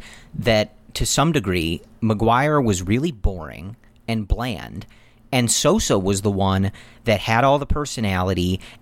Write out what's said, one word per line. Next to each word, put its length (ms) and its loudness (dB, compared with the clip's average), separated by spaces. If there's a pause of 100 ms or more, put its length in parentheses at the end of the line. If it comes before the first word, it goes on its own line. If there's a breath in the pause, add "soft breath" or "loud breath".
(360 loud breath)
that, 380 0 (220)
to 100 -4
some 260 2
degree, 500 -2 (200)
McGwire 600 2
was 220 0
really 300 0
boring 640 -6 (320)
and 180 -4
bland, 580 -6 (460 soft breath)
and 180 2
Sosa 480 2
was 240 0
the 80 0
one 440 2 (320 loud breath)
that 160 2
had 240 2
all 140 4
the 60 -8
personality 960 -2 (220 loud breath)